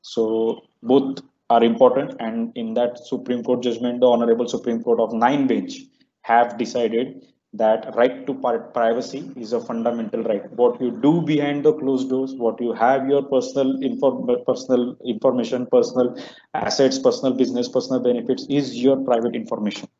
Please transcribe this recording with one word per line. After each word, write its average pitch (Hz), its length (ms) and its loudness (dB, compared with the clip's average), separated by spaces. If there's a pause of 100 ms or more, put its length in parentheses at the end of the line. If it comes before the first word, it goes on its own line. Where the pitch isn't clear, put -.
So 113 580 -2 (220)
both 135 360 2 (300)
are 117 160 6
important, 123 560 4
and 117 340 -4
in 113 200 -6
that 120 240 -2
Supreme 120 440 -6
Court 123 180 0
judgment, 120 380 -2
the 127 80 6
Honorable 117 400 4
Supreme 117 340 -4
Court 117 200 2
of 110 100 0
nine 127 360 2
bench - 340 -2 (400)
have 120 360 2
decided 120 680 -2 (280)
that 110 440 0
right 131 280 2
to 139 80 -4
pri-, 131 260 -2 (140)
privacy 120 640 -2
is 110 160 -10
a 120 80 -2
fundamental 113 640 -4
right. 104 300 -2
What 120 260 2
you 123 100 0 (120)
do 156 200 4
behind 143 440 0
the - 80 6
closed 131 360 -2
doors, 131 280 -2
what 117 240 -2
you 120 100 -2
have, 127 380 2
your 139 140 2
personal 135 580 0
inform-, 123 440 0 (220)
personal 123 480 0 (100)
information, 123 640 0
personal 123 480 2 (360)
assets, 127 440 0
personal 127 380 2
business, 120 320 0
personal 123 340 -2
benefits 123 480 -2
is 131 320 -2
your 135 220 2
private 120 320 0
information 110 540 -8 (100)